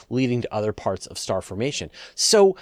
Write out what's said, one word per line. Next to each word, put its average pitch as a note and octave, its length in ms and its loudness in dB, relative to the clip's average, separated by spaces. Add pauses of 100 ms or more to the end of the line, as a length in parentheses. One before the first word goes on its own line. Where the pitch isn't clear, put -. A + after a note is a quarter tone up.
leading B2 320 -2
to - 120 -6
other G#2+ 200 -2
parts - 320 -6
of - 140 -14
star F#2+ 220 -4
formation. G2 500 -6 (240)
So G3 460 6